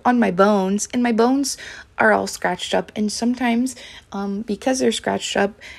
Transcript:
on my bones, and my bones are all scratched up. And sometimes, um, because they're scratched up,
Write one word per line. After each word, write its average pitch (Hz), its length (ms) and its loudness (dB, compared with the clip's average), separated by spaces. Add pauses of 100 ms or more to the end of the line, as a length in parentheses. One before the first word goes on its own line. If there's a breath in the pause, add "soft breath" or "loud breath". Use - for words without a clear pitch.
on 247 140 4
my 208 120 4
bones, 196 640 2
and 247 100 0
my 240 100 2
bones 254 440 2 (400 loud breath)
are 220 160 4
all 196 140 2
scratched - 480 -4
up. 185 200 -2
And 208 160 -2
sometimes, 240 640 -2 (380 loud breath)
um, 202 300 -6
because 240 360 -2
they're 247 140 2
scratched - 440 -4
up, 202 220 0 (200 loud breath)